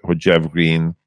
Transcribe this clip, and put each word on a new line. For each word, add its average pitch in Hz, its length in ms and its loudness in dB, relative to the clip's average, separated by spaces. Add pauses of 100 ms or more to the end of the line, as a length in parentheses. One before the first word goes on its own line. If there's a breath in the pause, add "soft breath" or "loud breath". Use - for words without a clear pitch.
hogy 87 240 -4
Jeff 85 260 4
Green 82 560 0